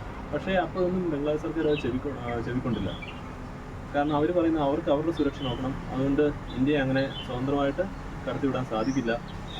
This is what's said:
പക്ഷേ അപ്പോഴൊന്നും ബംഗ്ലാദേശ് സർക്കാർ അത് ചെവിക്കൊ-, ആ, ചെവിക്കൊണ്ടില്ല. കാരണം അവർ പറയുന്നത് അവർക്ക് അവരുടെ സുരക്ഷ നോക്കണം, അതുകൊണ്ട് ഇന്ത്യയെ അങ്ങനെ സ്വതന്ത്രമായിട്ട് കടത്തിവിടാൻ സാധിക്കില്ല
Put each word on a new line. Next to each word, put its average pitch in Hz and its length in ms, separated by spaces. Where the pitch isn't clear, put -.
പക്ഷേ 151 200
അപ്പോഴൊന്നും 180 580
ബംഗ്ലാദേശ് 151 320
സർക്കാർ 156 240
അത് 151 100
ചെവിക്കൊ-, 131 400
ആ, 120 220
ചെവിക്കൊണ്ടില്ല. 120 500
കാരണം 147 200
അവർ 156 160
പറയുന്നത് 165 320
അവർക്ക് 151 280
അവരുടെ 151 200
സുരക്ഷ 143 300
നോക്കണം, 127 320
അതുകൊണ്ട് 139 300
ഇന്ത്യയെ 139 220
അങ്ങനെ 135 480
സ്വതന്ത്രമായിട്ട് 139 560
കടത്തിവിടാൻ 127 360
സാധിക്കില്ല 117 540